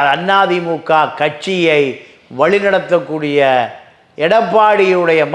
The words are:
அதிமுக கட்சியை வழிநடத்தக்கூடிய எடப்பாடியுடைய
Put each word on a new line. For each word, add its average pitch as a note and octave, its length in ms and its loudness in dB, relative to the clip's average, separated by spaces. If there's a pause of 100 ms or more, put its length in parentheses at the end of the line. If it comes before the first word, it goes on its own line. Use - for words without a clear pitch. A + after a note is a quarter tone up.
(140)
அதிமுக E3+ 1080 -2
கட்சியை D#3 600 0 (560)
வழிநடத்தக்கூடிய D#3 1000 0 (880)
எடப்பாடியுடைய F#3 960 2 (120)